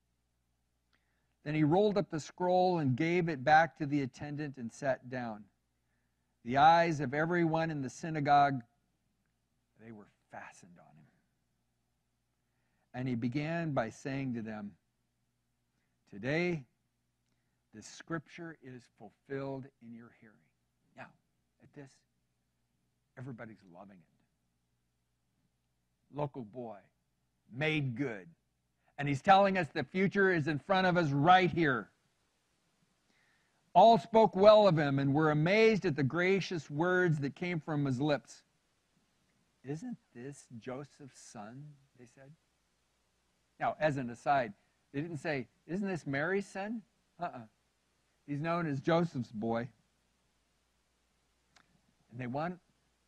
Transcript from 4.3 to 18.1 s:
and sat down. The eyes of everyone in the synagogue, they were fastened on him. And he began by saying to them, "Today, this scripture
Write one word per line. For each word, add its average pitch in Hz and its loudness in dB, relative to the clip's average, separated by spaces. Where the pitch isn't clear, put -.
and 117 -10
sat 131 -6
down. 117 -10
The 120 -2
eyes 165 6
of 139 -4
everyone 165 0
in 147 -6
the 131 -6
synagogue, 143 2
they 113 -20
were 104 -20
fastened 95 -20
on 85 -20
him. 78 -20
And 127 -6
he 123 -2
began 147 -4
by 120 -2
saying 135 -8
to 117 -8
them, 107 -12
"Today, 147 -6
this 107 -18
scripture 165 -14